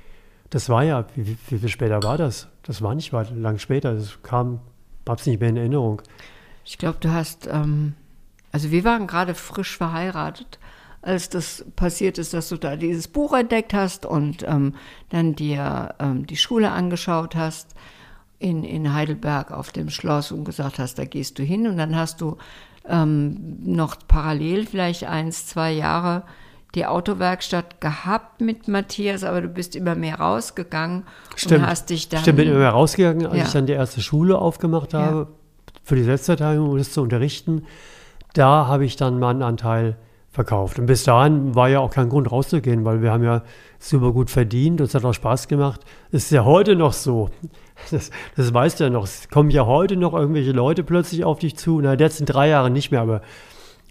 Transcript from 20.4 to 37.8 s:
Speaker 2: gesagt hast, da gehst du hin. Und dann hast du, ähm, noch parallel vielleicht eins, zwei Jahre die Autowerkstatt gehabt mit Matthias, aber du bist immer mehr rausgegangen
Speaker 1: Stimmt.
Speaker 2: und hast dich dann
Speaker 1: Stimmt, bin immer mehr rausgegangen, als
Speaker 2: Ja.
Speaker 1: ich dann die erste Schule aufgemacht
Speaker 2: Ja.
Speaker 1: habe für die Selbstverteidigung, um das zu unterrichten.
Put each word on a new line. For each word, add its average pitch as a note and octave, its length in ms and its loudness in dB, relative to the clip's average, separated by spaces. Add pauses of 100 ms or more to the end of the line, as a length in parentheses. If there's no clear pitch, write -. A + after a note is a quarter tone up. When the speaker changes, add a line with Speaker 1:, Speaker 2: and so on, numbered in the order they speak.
Speaker 2:
gesagt C#3 340 -8
hast, B2+ 180 -8
da C3+ 80 -6
gehst - 320 -10
du C3+ 60 -4
hin. G3 240 -2
Und F#3 100 -2
dann D#3+ 180 -2
hast D#3+ 260 -4
du, D#3 160 -6 (500)
ähm, D3+ 760 0
noch E3+ 320 -2 (120)
parallel D#3 580 2
vielleicht F3 380 -4
eins, D#3+ 420 -6
zwei D#3+ 260 -2
Jahre E3+ 520 -2 (500)
die - 140 -2
Autowerkstatt F3+ 920 -4
gehabt F3+ 640 -6
mit A3+ 260 -4
Matthias, G3+ 560 -4
aber F3+ 180 -2
du F3 60 -4
bist F3 280 -10
immer F3 200 -2
mehr E3 240 -4
rausgegangen F3 840 -4 (320)
Speaker 1:
Stimmt. D#3+ 260 4
Speaker 2:
und - 60 2
hast - 240 -4
dich D#3+ 180 -6
dann D#3+ 120 -4
Speaker 1:
Stimmt, D#3 160 4
bin D#3 120 4
immer C#3+ 100 4
mehr C3 120 6
rausgegangen, D#3+ 560 2
als - 100 -2
Speaker 2:
Ja. E3 80 2
Speaker 1:
ich - 60 -4
dann C#3 160 2
die D3 60 0
erste C3 280 -2
Schule F3 380 2
aufgemacht E3 540 -2
Speaker 2:
Ja. D#3 120 0
Speaker 1:
habe D#3 220 0 (560)
für C#3+ 120 0
die B2 80 4
Selbstverteidigung, D3+ 680 2
um C#3 80 0
das C3+ 120 -2
zu D3+ 120 -2
unterrichten. C#3+ 600 -2 (680)